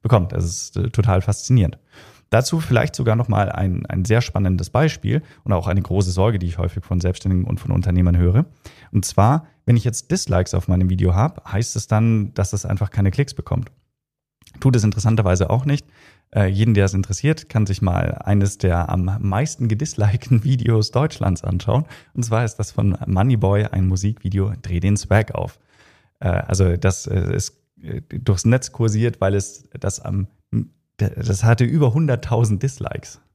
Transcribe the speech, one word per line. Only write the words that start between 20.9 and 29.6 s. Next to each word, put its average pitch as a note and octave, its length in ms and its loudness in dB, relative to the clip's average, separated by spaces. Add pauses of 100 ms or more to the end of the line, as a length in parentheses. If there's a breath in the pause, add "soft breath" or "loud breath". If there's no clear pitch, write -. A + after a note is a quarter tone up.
Deutschlands A#2+ 500 -2
anschauen. G#2+ 420 -2 (300 loud breath)
Und A#2+ 100 -2
zwar A2+ 200 0
ist G#2+ 120 -4
das - 140 -6
von G2+ 260 0 (100)
Moneyboy G2+ 600 2
ein F#2 220 0
Musikvideo, G2 720 -2
"Dreh F2 200 -4
den G2+ 160 2
Swag G2+ 380 0
auf". - 240 -8 (640 soft breath)
Äh, - 80 -2
also F2+ 480 2
das, F#2 300 -2
äh, F2+ 280 -2
ist, - 260 -6 (200)
äh, - 220 -10
durchs - 420 -2
Netz B2 260 2
kursiert, A2+ 500 0
weil G2 140 2
es - 340 -6 (100)